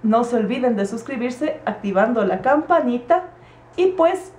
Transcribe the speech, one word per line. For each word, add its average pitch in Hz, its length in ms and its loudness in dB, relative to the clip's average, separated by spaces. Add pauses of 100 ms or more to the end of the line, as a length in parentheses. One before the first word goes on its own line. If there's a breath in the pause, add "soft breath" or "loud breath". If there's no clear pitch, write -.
no 226 220 2
se 240 120 -2
olviden 233 400 0
de 196 80 0
suscribirse 247 800 -6
activando 214 600 0
la 180 180 -2
campanita, 294 800 2 (520 loud breath)
y 370 160 2
pues 349 460 0